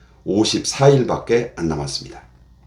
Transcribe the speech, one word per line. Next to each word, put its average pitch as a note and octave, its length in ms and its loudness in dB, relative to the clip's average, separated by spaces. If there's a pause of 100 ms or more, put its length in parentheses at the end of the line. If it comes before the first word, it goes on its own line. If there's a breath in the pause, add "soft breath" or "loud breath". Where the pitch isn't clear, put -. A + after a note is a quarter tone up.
(240 soft breath)
오십사 G#2+ 640 2
일밖에 A#2 680 0
안 E2+ 120 -4
남았습니다. D2 540 -6 (460)